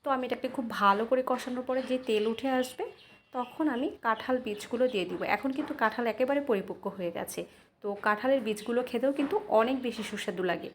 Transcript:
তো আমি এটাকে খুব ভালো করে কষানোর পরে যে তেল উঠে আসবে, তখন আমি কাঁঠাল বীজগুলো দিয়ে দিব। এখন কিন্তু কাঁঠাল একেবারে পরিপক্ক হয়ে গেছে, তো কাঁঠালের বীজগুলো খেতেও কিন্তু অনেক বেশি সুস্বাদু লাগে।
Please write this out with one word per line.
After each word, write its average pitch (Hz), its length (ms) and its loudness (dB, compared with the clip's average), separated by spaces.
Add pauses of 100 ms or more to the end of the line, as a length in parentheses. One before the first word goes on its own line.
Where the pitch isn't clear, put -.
তো - 100 -2
আমি 254 140 0
এটাকে 233 280 -4
খুব 254 100 -4 (140)
ভালো 202 300 6
করে 254 200 6
কষানোর 254 380 -2
পরে 262 120 0 (100)
যে 254 60 2 (120)
তেল 214 240 2
উঠে 254 160 -4 (120)
আসবে, 254 240 -4 (520)
তখন 247 280 -2 (100)
আমি 254 140 0 (180)
কাঁঠাল 226 300 2 (100)
বীজগুলো 226 460 0
দিয়ে 196 180 2
দিব। 180 100 -4 (160)
এখন 269 200 -2
কিন্তু 302 160 -4 (100)
কাঁঠাল 226 300 2
একেবারে 262 280 2 (100)
পরিপক্ক 190 340 0 (120)
হয়ে 175 200 -2
গেছে, - 240 -6 (420)
তো - 40 -8 (200)
কাঁঠালের 254 400 4
বীজগুলো 226 420 0
খেতেও 254 300 0
কিন্তু 285 160 0 (260)
অনেক 247 160 2 (100)
বেশি 226 240 -4
সুস্বাদু 190 400 -4
লাগে। 160 240 -4